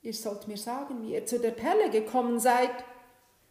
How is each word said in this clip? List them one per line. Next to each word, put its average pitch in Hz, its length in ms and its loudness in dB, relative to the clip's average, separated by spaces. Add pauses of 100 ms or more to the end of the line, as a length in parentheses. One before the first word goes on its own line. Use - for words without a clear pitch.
Ihr 220 140 -8
sollt 208 340 -6
mir 214 80 -8
sagen, 247 460 -6
wie 214 120 -6
ihr - 120 -4
zu 240 120 0
der 233 120 2
Perle 339 400 2
gekommen 233 500 2
seid. 247 440 4 (680)